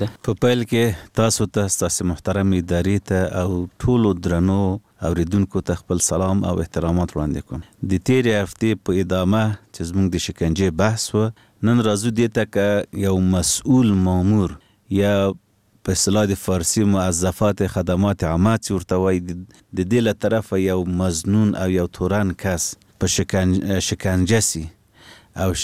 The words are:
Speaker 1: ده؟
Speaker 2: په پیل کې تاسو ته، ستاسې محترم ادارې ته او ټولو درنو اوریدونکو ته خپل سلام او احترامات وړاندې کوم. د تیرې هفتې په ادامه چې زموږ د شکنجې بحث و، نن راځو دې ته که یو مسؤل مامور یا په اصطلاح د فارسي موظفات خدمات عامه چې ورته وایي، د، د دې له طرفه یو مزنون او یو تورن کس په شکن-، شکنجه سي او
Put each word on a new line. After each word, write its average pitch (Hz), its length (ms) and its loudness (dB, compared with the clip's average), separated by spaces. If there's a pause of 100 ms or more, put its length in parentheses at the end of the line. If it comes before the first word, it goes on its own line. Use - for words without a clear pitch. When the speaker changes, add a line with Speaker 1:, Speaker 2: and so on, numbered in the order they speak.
Speaker 1:
ده؟ 107 40 -4 (220)
Speaker 2:
په 101 160 -6
پیل 123 160 2
کې 117 200 0 (360)
تاسو 113 260 2
ته، 101 300 -2
ستاسې 92 340 -2
محترم 95 480 -2
ادارې 87 400 0 (120)
ته 95 100 2 (220)
او 90 100 -2 (320)
ټولو 120 260 4 (160)
درنو 92 380 2 (440)
اوریدونکو 87 640 0
ته 87 100 -2
خپل 87 280 -4
سلام 95 420 0
او - 20 -2 (120)
احترامات 85 500 -2
وړاندې 73 340 -4
کوم. 73 140 -10 (300)
د 92 160 0
تیرې 127 340 4
هفتې 110 300 -2 (180)
په - 20 0 (120)
ادامه 92 380 2 (320)
چې - 160 -14
زموږ 95 260 2
د 85 100 -2
شکنجې 85 440 0 (120)
بحث 110 220 0 (120)
و، 107 80 2 (460)
نن 120 180 4
راځو 104 320 0
دې 117 160 2
ته 113 100 0
که 101 220 0 (380)
یو 95 100 2 (200)
مسؤل 113 600 2 (140)
مامور 90 440 2 (460)
یا 101 140 2 (720)
په 95 120 0
اصطلاح 104 360 2
د 92 100 -2
فارسي 92 480 0
موظفات 92 760 0 (120)
خدمات 92 520 0
عامه 90 280 2
چې - 200 -8
ورته 92 280 -2
وایي، 92 240 0
د، - 20 -8 (460)
د 92 140 -2
دې 117 80 4 (100)
له 104 40 2 (120)
طرفه 104 400 0
یو 92 120 0 (240)
مزنون 98 600 2
او 92 40 0 (100)
یو 90 100 0 (100)
تورن 95 380 0 (100)
کس 90 240 -2 (300)
په 95 160 0
شکن-، 92 420 0 (320)
شکنجه 92 640 0
سي 82 120 -8 (840)
او 95 40 0 (140)